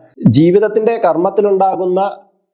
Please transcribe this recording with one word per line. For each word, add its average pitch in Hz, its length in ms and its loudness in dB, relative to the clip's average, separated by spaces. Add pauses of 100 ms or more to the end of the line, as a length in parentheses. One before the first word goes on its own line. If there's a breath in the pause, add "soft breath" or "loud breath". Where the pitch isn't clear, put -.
(300 soft breath)
ജീവിതത്തിന്റെ 208 800 2
കർമ്മത്തിലുണ്ടാകുന്ന 190 1080 -2 (360)